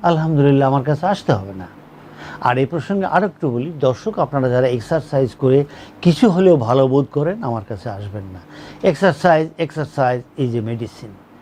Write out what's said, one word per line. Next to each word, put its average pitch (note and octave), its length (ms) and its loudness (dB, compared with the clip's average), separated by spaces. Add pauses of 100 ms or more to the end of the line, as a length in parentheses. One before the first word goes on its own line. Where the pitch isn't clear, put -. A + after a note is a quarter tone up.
আলহামদুলিল্লাহ, C#3+ 680 4
আমার C3+ 160 0
কাছে D3+ 220 -2
আসতে G3 260 -2
হবে G2 220 -4
না। F#2 120 -14 (760)
আর B2 220 2
এই C#3 40 2
প্রসঙ্গে F#3+ 400 -4
আর F3+ 180 0
একটু E3+ 260 -4
বলি, B2 200 -4 (100)
দর্শক, C#3 380 -2
আপনারা C3+ 360 0
যারা B2+ 220 2
এক্সারসাইজ C3+ 540 -2 (120)
করে C3 160 4 (440)
কিছু E3+ 220 4 (100)
হলেও F3+ 220 6
ভালো B2+ 320 2
বোধ C3+ 240 2
করেন, D#3 300 -2
আমার A2+ 260 -6
কাছে A2 220 -12
আসবেন G2+ 340 -10 (100)
না। F2+ 60 -18 (500)
এক্সারসাইজ, E3 540 2 (140)
এক্সারসাইজ C#3+ 600 -2 (240)
is A#2+ 180 0
a - 100 -2
medicine। A2+ 440 -12 (260)